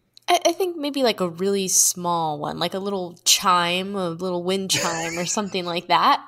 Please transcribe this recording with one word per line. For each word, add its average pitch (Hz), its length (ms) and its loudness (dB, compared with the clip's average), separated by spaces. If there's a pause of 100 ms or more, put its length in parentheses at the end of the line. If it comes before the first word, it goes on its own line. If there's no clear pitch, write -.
(300)
I, 359 80 6 (100)
I 349 40 2
think 349 240 -2
maybe, 285 260 -4
like, 214 180 2
a 185 100 0
really 190 380 -2
small 170 680 0
one, 151 200 -6
like 175 160 -2
a 196 40 -4
little 185 460 -6
chime, 185 720 2
a 180 140 -2
little 175 340 -4
wind 190 260 0
chime 165 460 -2
or 175 80 -2
something 190 400 -4
like 175 220 -4
that. 180 420 4